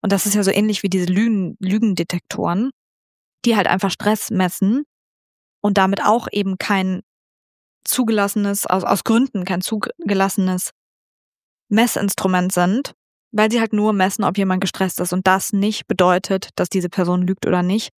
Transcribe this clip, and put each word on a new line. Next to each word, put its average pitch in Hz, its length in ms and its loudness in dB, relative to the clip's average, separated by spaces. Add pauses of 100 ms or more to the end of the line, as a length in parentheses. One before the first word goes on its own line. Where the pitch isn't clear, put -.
Und 196 100 0
das 196 140 2
ist 202 100 -2
ja 208 80 2
so 190 80 2
ähnlich 214 320 0
wie 196 60 0
diese 180 220 0
Lügen-, 202 480 0
Lügendetektoren. 190 1120 -2 (720)
Die 226 120 2
halt 202 120 2
einfach 190 240 0
Stress - 400 -2
messen 196 540 0 (760)
und 202 160 2
damit 190 260 2
auch 233 280 0
eben 190 260 -2
kein 190 440 -2 (840)
zugelassenes, 202 840 0
aus, 190 180 0
aus 202 200 0
Gründen 226 420 0
kein 185 160 -2
zugelassenes 196 1080 -2 (1000)
Messinstrument 190 840 0
sind, 185 420 0 (380)
weil 214 200 2
sie 233 80 0
halt 220 140 0
nur 214 200 2
messen, 196 300 0
ob 190 140 0
jemand 190 240 0
gestresst - 380 -4
ist 180 140 -2
und 185 140 0
das 190 260 2
nicht 208 340 -2
bedeutet, 185 680 0
dass 180 140 -2
diese 180 200 -2
Person 180 380 0
lügt 190 180 -2
oder 180 180 2
nicht. 190 340 -2